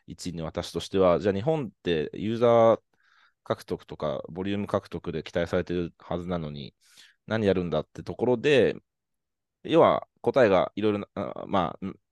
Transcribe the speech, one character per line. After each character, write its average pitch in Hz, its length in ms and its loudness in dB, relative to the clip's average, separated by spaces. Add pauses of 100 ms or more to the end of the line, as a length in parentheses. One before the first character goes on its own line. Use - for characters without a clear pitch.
一 82 200 -14
員 85 100 -8
の 80 80 -8
私 82 260 -8
と 85 80 -6
し - 100 -10
て - 100 -2
は、 87 200 6
じ 90 80 -2
ゃ 101 40 4
あ - 20 -2
日 98 80 -4
本 151 260 -2
っ - 20 -12 (140)
て 80 300 -2
ユ 110 220 -6
ー - 20 -8
ザ 120 100 2 (280)
ー - 40 -6 (640)
獲 - 220 -6
得 85 200 -8
と - 120 -14
か、 71 320 -6
ボ 92 140 -8
リ 98 80 -4
ュ 101 40 -4
ー - 20 -4
ム 101 100 -6
獲 - 220 -4
得 87 220 -8
で 78 120 -6
期 - 100 -18
待 85 160 -2
さ 92 80 -2
れ 90 60 0
て 87 100 -6
る 87 260 -4
は - 180 -8
ず 87 100 -10
な 87 120 -4
の 76 120 -8
に、 71 220 -14 (540)
何 110 200 -2
や 95 60 4
る 92 100 0
ん 87 60 -4
だ 78 100 0
っ - 80 -6
て - 160 -16
と 90 120 -10
こ 117 120 -2
ろ 123 100 2
で、 113 380 4 (880)
要 160 180 2
は 92 260 4 (140)
答 120 240 4
え 104 40 4
が 90 260 4
い 98 60 -4
ろ 107 80 2
い - 40 2
ろ 101 60 -4
な、 104 160 -10
あ、 57 320 -8
ま 92 340 -2
あ、 95 40 -10
ん、 95 100 -10 (160)